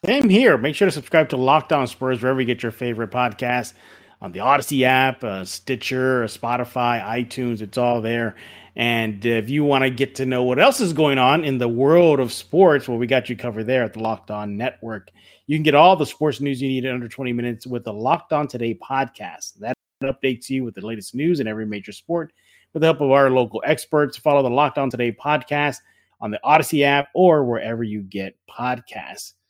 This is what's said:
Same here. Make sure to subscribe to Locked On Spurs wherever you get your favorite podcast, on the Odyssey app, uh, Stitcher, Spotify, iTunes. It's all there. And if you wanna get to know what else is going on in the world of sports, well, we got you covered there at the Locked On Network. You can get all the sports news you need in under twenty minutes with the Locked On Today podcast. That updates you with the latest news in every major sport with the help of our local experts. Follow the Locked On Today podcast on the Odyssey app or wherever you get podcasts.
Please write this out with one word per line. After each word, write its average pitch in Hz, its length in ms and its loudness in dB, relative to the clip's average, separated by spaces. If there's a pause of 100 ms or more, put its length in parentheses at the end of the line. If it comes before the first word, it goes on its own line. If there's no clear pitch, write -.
Same 254 240 2
here. 196 280 6
Make 135 180 -2
sure 202 120 2
to 170 40 2
subscribe 156 380 2
to 139 80 -2
Locked 135 360 2
On 135 140 0
Spurs 127 340 -4
wherever 131 200 0
you 123 40 0
get 120 160 -4
your 113 120 -6
favorite 113 360 -6
podcast, 123 640 -2 (480)
on 90 100 -12
the 85 100 -12
Odyssey 135 440 2
app, 131 380 2
uh, 95 200 -6
Stitcher, 127 800 -4
Spotify, 120 800 -4
iTunes. 120 580 -6
It's 101 160 -10
all 120 240 0
there. 117 340 -4 (400)
And 113 500 -2
if 113 240 0
you 147 140 0
wanna 135 260 2
get 127 260 -4
to 131 120 -6
know 123 160 -2
what 123 160 0
else 247 200 4
is 175 140 -2
going 147 240 2
on 139 260 4
in 139 140 -2
the 120 100 -2
world 143 520 4
of 123 120 -2
sports, 156 560 2
well, 120 120 -4
we 123 80 -2
got 131 220 0
you 120 60 -6
covered 110 300 -8
there 127 180 0
at 107 100 -4
the 110 80 -14
Locked 110 280 -6
On 104 280 -8
Network. - 520 -8 (380)
You 151 100 -2
can 156 60 -2
get 147 120 4
all 180 200 10
the 151 100 0
sports 151 360 -2
news 139 200 -4
you 139 60 -2
need 131 180 -2
in 131 80 -4
under 120 140 -8
twenty 123 260 -8
minutes 120 340 -6
with 123 160 -8
the 110 100 -8
Locked 131 400 -2
On 147 140 -2
Today 117 280 -6
podcast. 123 840 -8
That 113 160 -8 (280)
updates 131 460 -4
you 135 140 -6
with 113 120 -10
the 95 100 -14
latest 110 300 -12
news 156 240 -2
in 110 80 -4
every 110 200 -8
major 104 240 -10
sport 165 420 -8 (400)
with 151 80 -4
the 160 60 4
help 151 140 2
of 139 100 2
our 139 180 6
local 127 360 0
experts. 147 520 0
Follow 143 260 2
the 127 60 0
Locked 139 280 0
On 139 120 -2
Today 120 220 -2
podcast 147 680 -2 (420)
on 107 120 -8
the 104 120 -8
Odyssey 147 400 2
app 143 300 2
or 165 320 6
wherever 117 380 -4
you 104 180 -6
get 95 340 -10 (140)
podcasts. 120 840 -10 (160)